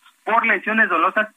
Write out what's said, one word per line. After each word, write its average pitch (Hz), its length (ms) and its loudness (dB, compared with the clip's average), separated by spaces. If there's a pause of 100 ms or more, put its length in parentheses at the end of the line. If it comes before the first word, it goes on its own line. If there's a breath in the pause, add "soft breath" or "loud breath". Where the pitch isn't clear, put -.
(260 soft breath)
por 226 200 0
lesiones 214 440 0
dolosas 180 480 0